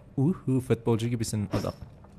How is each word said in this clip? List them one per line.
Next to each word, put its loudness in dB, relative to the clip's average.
Uhu, 2
futbolcu 0
gibisin -2
adam. -4